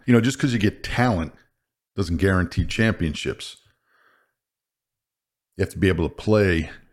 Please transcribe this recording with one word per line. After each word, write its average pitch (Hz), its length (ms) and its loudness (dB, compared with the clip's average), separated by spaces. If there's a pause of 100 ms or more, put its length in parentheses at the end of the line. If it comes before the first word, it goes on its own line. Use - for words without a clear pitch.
You 123 80 4
know, 113 60 6
just 131 180 0
'cause 127 160 0
you 117 40 0
get - 260 -2
talent 120 500 -2 (600)
doesn't 87 240 -2
guarantee 92 460 2
championships. - 920 -2 (2000)
You 95 80 -2
have - 80 -6
to - 60 -12
be 92 100 4
able 82 200 0
to - 60 -12
play 98 560 2 (220)